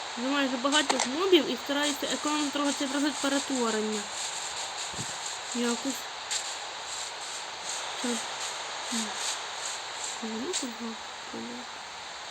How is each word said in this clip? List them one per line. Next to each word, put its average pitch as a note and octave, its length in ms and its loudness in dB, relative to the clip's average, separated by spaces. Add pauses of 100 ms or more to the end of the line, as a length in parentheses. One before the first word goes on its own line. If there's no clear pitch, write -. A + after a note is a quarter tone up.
(180)
знімаю C4+ 300 4
вже B3+ 80 2
багатьох C#4 500 4
мобів D#4 440 8
і A#3+ 140 0
стараюся C#4+ 480 2
економити D4 380 2
трохи C#4+ 280 4
це D4 80 2
трохи C#4+ 260 2 (100)
перетворення. A3+ 800 2 (1500)
Якось. A#3+ 380 2 (2000)
Це, B3+ 60 2
м, - 1000 -2 (1160)
ну, A3+ 380 -2
тут, B3+ 100 -4 (100)
ну, A#3 100 -4 (1400)